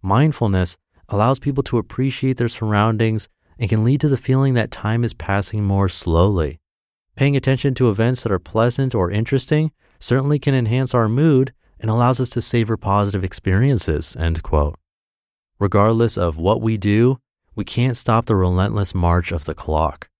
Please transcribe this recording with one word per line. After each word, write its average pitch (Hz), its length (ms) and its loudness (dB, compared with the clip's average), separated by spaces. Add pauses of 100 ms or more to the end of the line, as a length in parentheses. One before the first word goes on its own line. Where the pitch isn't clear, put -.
"Mindfulness 98 760 0 (320)
allows 113 300 0
people 135 240 -4
to - 140 -2
appreciate 131 600 -2
their 120 120 0
surroundings 110 800 0 (300)
and 107 100 -2
can 110 140 2
lead 131 180 2
to 151 80 2
the 135 80 2
feeling 131 380 2
that 117 160 0
time 113 320 -2
is 117 100 -2
passing 101 500 -4
more 98 240 2
slowly. 85 720 0 (560)
Paying 139 200 0
attention 135 400 0
to 123 140 2
events 113 340 0
that 110 80 -2
are 92 80 0
pleasant 123 560 -2
or 92 160 0
interesting 139 600 -2 (280)
certainly 135 400 0
can 139 140 0
enhance 127 400 0
our 117 140 2
mood 131 460 2 (260)
and 110 100 -4
allows 120 300 2
us 127 100 -2
to 117 120 -4
savor 113 340 0
positive 101 480 0
experiences," 95 960 -2
end 82 260 -2
quote. 76 340 0 (840)
Regardless 107 580 2
of 85 200 0
what 98 240 0
we 113 140 0
do, 107 440 2 (360)
we 107 80 -6
can't 123 320 -2
stop 113 300 0
the 110 100 0
relentless 92 580 0
march 87 380 0
of 82 140 -6
the 78 80 -8
clock. 78 560 -4 (100)